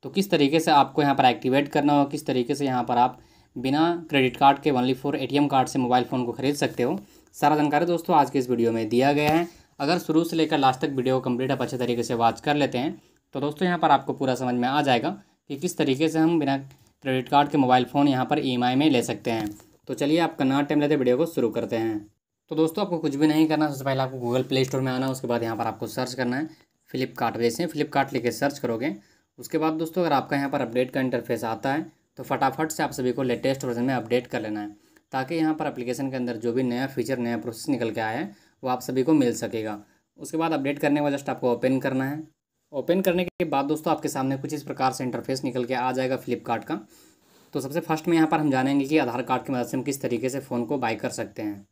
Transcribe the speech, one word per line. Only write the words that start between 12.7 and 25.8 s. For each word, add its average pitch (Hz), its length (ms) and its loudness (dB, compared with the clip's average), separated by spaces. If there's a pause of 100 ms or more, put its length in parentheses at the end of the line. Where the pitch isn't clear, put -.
हैं 147 220 -4 (340)
तो 139 60 -4
दोस्तों 151 260 -2
यहाँ 175 120 0
पर 156 120 2
आपको 139 220 2
पूरा 131 220 0
समझ 123 200 -2
में 123 140 0
आ 143 140 0
जाएगा 131 280 2 (400)
कि 143 60 -8
किस 175 220 -4
तरीके 143 300 2
से 160 100 0
हम 165 200 4
बिना 139 200 0
क्रेडिट 131 680 -6
कार्ड 143 220 4
के 151 80 2
मोबाइल 127 260 6
फ़ोन 143 240 2
यहाँ 127 180 2
पर 147 140 0
ईएमआई 123 340 0
में 147 160 4
ले 120 120 4
सकते 120 280 -4
हैं। 110 180 -2 (400)
तो 135 60 -6
चलिए 143 260 0
आप 165 180 -2
करना 135 240 2
टाइम 147 180 0
लेते 147 160 2
वीडियो 123 200 4
को 127 100 2
शुरू 123 240 0
करते 113 280 -4
हैं। 110 200 -2 (520)
तो 156 60 -6
दोस्तों 160 280 0
आपको 175 140 -4
कुछ 156 160 -2
भी 147 120 2
नहीं 156 220 4
करना, 156 200 2
सबसे 135 160 -6
पहले 135 180 0
आपको 131 160 -4
Google 123 260 0
Play 131 200 2
Store 131 180 -2
में 131 100 -2
आना, 131 160 -2
उसके 131 180 -6
बाद 117 160 0
यहाँ 113 140 -4
पर 113 100 -2
आपको 113 220 -6